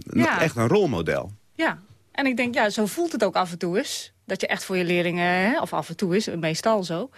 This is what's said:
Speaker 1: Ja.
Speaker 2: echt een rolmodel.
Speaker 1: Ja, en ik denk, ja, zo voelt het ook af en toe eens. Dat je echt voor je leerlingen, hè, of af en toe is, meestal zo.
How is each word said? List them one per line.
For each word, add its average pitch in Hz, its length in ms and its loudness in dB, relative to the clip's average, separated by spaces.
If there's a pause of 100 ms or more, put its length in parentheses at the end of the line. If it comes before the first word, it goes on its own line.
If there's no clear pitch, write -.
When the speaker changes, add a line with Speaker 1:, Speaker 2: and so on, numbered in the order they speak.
(200)
Speaker 1:
Ja. 196 200 4
Speaker 2:
echt 156 160 2
een 113 120 2
rolmodel. 95 640 2 (240)
Speaker 1:
Ja, 247 240 0 (340)
en 277 140 -2
ik 254 100 0
denk, 240 180 -2
ja, 220 160 4
zo 214 160 0
voelt 330 260 -2
het 220 120 2
ook 185 120 0
af 180 160 0
en 175 60 -10
toe 185 200 -2
eens. - 340 -6 (120)
Dat 190 160 -4
je - 60 -2
echt - 180 -4
voor 190 120 -2
je 180 80 2
leerlingen, 175 420 0
hè, 190 340 2
of 262 120 -4
af 160 160 -4
en 165 80 -10
toe 175 200 0
is, 226 120 0 (120)
meestal 180 440 0
zo. 180 340 -4